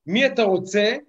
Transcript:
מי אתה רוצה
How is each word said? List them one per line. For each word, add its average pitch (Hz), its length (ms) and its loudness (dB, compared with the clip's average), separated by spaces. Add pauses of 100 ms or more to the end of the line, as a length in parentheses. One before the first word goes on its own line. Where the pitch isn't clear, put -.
מי 226 200 2
אתה 240 160 -2
רוצה 202 540 0 (120)